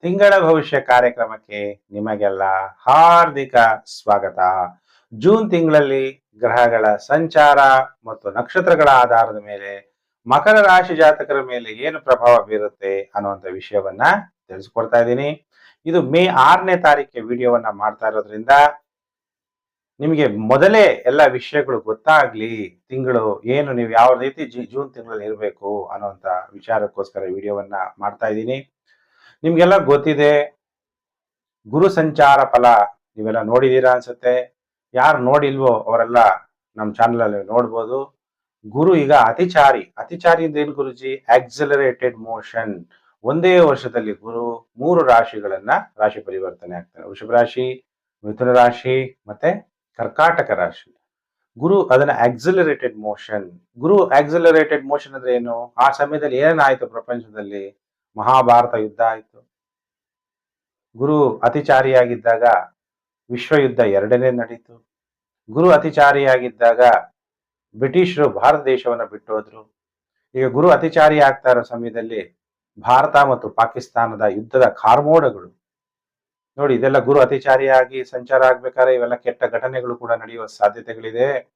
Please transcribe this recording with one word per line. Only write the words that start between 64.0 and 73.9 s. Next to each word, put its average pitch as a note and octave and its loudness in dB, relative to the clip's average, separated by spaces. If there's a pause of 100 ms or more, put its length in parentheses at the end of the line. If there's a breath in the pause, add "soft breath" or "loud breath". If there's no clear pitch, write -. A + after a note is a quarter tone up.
ನಡೀತು. A#2 -12 (600)
ಗುರು E3 2
ಅತಿಚಾರಿಯಾಗಿದ್ದಾಗ C#3 2 (920)
ಬ್ರಿಟಿಷರು D3 -2
ಭಾರತ D3 0
ದೇಶವನ್ನ B2+ -2
ಬಿಟ್ಟೋದ್ರು. G#2+ -12 (600)
ಈಗ C3 -2
ಗುರು C#3+ 2
ಅತಿಚಾರಿ D#3 2
ಆಗ್ತಾ C3+ 2
ಇರೋ A#2+ 2
ಸಮಯದಲ್ಲಿ A#2 -12 (400)
ಭಾರತ C3 0
ಮತ್ತು C3+ 0
ಪಾಕಿಸ್ತಾನದ A#2 -4